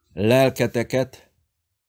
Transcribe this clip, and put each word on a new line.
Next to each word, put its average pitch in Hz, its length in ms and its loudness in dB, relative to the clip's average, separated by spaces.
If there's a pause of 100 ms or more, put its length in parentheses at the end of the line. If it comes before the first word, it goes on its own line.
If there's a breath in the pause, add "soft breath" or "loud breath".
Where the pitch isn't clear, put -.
(140)
Lelketeket 127 1160 0 (580)